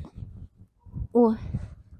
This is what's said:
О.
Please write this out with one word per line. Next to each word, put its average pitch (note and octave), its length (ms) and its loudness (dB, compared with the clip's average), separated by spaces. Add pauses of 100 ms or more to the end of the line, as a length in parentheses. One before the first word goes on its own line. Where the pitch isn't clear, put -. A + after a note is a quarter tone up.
(1120)
О. A#3 200 8 (680)